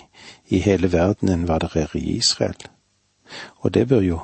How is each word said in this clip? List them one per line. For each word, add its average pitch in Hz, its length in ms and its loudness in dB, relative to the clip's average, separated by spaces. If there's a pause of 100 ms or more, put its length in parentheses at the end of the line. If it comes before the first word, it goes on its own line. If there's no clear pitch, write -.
(500)
i 95 120 2
hele 92 300 2
verden 92 380 2
enn 87 200 0
hva 80 120 0
det 85 140 -6
er 78 220 -2
i - 80 -6 (120)
Israel. - 400 -2 (1000)
Og 95 140 -2
det 107 140 4
bør 120 180 4
jo 85 180 0